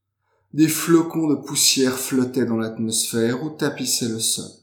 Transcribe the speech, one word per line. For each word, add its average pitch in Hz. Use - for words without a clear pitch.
Des 151
flocons 165
de 139
poussière 131
flottaient 127
dans 113
l'atmosphère 113
ou 151
tapissaient 131
le 110
sol. -